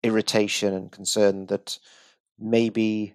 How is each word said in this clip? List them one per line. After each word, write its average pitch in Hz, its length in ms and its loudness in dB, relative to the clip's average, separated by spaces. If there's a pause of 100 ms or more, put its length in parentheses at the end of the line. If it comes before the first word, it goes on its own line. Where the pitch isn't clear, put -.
irritation 107 680 0
and 95 180 -6
concern 98 560 0
that - 320 -6 (600)
maybe 110 760 0